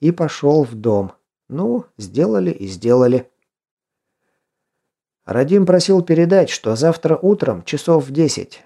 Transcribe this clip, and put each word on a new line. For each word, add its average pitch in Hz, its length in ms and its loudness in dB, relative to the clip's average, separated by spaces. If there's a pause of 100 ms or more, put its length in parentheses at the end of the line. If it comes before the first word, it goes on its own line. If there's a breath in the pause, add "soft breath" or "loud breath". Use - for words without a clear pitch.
и 151 100 2
пошёл 151 540 0
в 117 100 -8
дом. 104 380 -2 (360)
Ну, 214 380 -6 (100)
сделали 110 540 -2
и - 160 -10
сделали. 123 640 0 (2000)
«Радим 160 400 2
просил 180 360 4
передать, 170 480 2
что - 260 -6
завтра 160 400 0
утром, 180 480 -2
часов 151 420 -2
в 135 60 -14
десять, - 540 -4